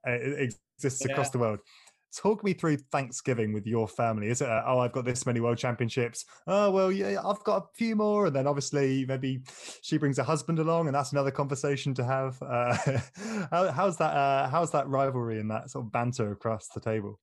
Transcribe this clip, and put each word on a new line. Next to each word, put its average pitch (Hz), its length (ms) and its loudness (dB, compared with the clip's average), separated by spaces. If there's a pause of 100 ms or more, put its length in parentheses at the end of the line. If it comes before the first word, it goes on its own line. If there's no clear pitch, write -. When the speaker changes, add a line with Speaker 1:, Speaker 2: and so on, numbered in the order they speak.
Speaker 1:
it 127 500 -2 (240)
exists - 260 -2
Speaker 2:
Yeah. - 80 0
Speaker 1:
across 131 180 0
the 127 80 -2
world. 107 200 0 (560)
Talk 208 300 0
me 190 80 2
through 160 240 2
Thanksgiving 120 760 -2
with 104 120 -4
your 113 220 0
family. 110 400 0
Is 123 140 -2
it 131 60 0
a, 113 180 2
"Oh, 127 140 2
I've 123 120 0
got 123 140 -4
this 123 180 -4
many 120 160 0
world 117 160 2
championships. 120 680 -2 (200)
Oh, 202 240 4
well, 190 220 4
yeah, 196 320 -2
I've 196 180 -2
got 196 200 0
a - 120 -16
few 226 220 0
more." 208 300 4
And 139 100 2
then 135 100 2
obviously 139 600 2
maybe 131 340 -2 (400)
she - 160 -2
brings 139 220 2
her 131 40 2
husband 156 360 0
along, 165 300 2
and 135 60 -2
that's 143 180 0
another 139 180 2
conversation 139 640 -2
to 127 100 -2
have. 135 380 -2
Uh, 120 340 0 (400)
<laughs> 208 340 -6
how, 175 200 2
how's 180 260 0
that, 156 180 2
uh, 139 360 4
how's 160 220 2
that 139 160 2
rivalry 127 520 0
and 107 100 -4
that 117 200 -4
sort 127 160 -8
of 104 60 -12
banter 120 400 0
across 110 360 -4
the - 120 -10
table? 104 420 -4